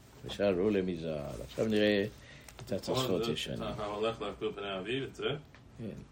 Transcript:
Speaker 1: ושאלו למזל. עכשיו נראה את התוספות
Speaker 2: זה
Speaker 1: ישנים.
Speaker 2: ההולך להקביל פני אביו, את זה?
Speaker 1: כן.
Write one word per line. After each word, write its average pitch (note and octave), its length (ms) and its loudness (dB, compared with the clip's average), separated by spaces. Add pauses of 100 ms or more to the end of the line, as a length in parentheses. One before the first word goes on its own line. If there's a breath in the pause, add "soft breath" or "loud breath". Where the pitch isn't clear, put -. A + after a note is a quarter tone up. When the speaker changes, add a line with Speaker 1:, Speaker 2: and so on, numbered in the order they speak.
(260)
Speaker 1:
ושאלו G2+ 440 4
למזל. F2+ 460 2 (300)
עכשיו - 200 -2
נראה G#2 400 6 (600 soft breath)
את - 60 -4
התוספות A2+ 520 2
Speaker 2:
זה A#2 80 0
Speaker 1:
ישנים. - 300 -2
Speaker 2:
ההולך G#2+ 600 -2
להקביל G#2 340 -2
פני G2 240 -4
אביו, A#2+ 240 -2
את - 120 -10
זה? G#2 120 -2 (500)
Speaker 1:
כן. A#2 60 -8 (280)